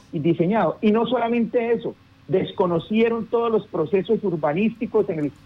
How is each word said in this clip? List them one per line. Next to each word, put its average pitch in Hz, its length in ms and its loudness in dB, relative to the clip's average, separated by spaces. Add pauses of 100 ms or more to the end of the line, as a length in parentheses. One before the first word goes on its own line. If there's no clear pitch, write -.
(120)
diseñado. 170 680 0
Y 214 100 2
no 226 160 2
solamente 233 640 0
eso, 226 220 -4 (320)
desconocieron 190 1000 0
todos 233 260 0
los 220 140 0
procesos 185 580 0
urbanísticos 190 840 0
en 165 80 -4
el, 147 140 -2 (140)